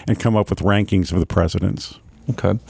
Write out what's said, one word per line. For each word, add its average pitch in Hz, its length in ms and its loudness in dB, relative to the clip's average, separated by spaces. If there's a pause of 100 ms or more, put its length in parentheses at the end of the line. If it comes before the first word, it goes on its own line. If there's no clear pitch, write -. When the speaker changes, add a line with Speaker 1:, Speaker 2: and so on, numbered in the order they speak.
Speaker 1:
and 113 100 2
come 117 160 0
up 104 160 2
with 98 80 -2
rankings 98 540 2
of 87 80 0
the 80 60 0
presidents. 90 720 -2 (300)
Speaker 2:
Okay. 101 260 0 (140)